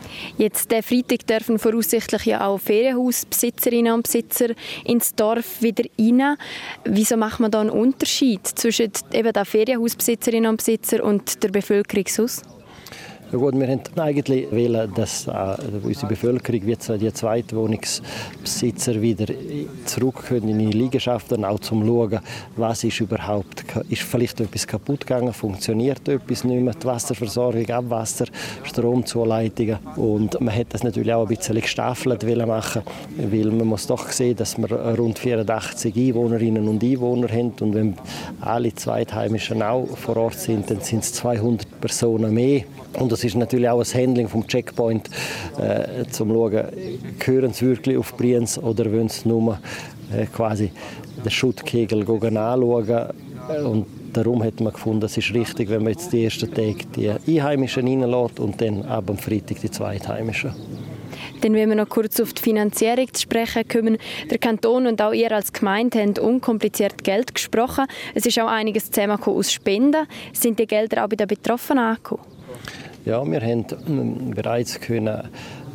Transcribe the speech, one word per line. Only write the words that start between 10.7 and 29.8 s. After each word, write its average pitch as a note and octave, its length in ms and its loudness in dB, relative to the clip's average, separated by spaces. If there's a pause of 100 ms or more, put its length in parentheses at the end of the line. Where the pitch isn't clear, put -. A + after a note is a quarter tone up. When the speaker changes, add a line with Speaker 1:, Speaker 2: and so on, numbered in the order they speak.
Speaker 1:
und - 380 0
der G#3+ 60 4
Bevölkerung G3+ 600 2
sonst? - 360 -2 (880)
Speaker 2:
Ja B2+ 60 2
gut, C3 160 2
wir C3 140 2
haben C3 120 0 (140)
eigentlich C#3+ 560 0
wollen, A2+ 460 2
dass, - 320 -2
äh, F#2+ 280 -2 (280)
unsere A2 240 -2
Bevölkerung, A#2 580 0
wie A2+ 100 2
zwar A2 220 -4
die G#2+ 140 0
Zweitwohnungsbesitzer, - 1900 -2
wieder G#2+ 260 2 (580)
zurück - 420 -2
können A2 220 0
in G#2+ 100 2
ihre A2 140 2
Liegenschaften, A#2+ 720 0
auch G2 160 0
zum A2 260 0
Schauen, A2+ 320 2 (380)
was A2+ 260 0
ist A2+ 160 0
überhaupt, G#2 680 -4 (240)
ist - 140 -4
vielleicht A#2+ 380 0
etwas G#2+ 260 -4
kaputt C#3+ 400 -4
gegangen, B2 260 0
funktioniert A2+ 760 -2
etwas B2+ 340 -2
nicht B2 180 2
mehr, B2 140 2
die - 100 -10
Wasserversorgung, A#2 880 -2
Abwasser, A#2 540 -2 (400)
Stromzuleitungen. A2+ 1120 0 (160)